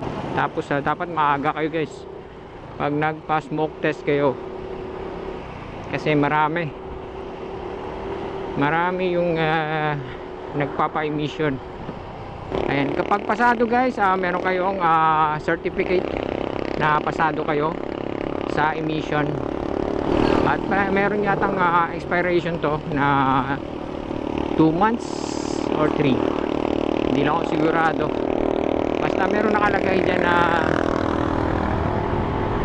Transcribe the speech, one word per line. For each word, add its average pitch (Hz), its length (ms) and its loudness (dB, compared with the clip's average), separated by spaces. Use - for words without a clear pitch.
Tapos, 143 320 -2
ah, 143 160 0
dapat 156 240 -2
maaga 147 480 0
kayo, 156 160 -2
guys, 156 320 -4
pag 147 160 0
nagpa-smoke 156 880 -2
test 151 240 -2
kayo. 143 320 2
Kasi 151 240 -2
marami. 151 720 0
Marami 175 640 0
yung, 175 240 0
ah, 156 560 0
nagpapa-emission. 151 1000 -2
Ayan. 139 240 0
Kapag - 320 0
pasado, 240 400 4
guys, 240 320 2
ah, 196 160 4
meron 185 320 0
kayong, 185 320 0
ah, 160 640 4
certificate 180 640 0
na 151 240 4
pasado 156 480 0
kayo 151 240 0
sa 156 240 0
emission. 156 480 0
At 50 240 2
pa-, 196 240 2
meron 202 320 2
yatang, 196 320 2
ah, 175 400 4
expiration 170 640 0
to 151 160 0
na 135 640 2
two 160 80 8
months 165 400 2
or - 160 4
three. 139 200 4
Hindi 50 160 4
lang 151 160 2
ako - 40 -2
sigurado. 160 480 2
Basta 50 320 2
meron - 240 4
nakalagay 196 480 4
dyan 185 160 4
na 175 160 4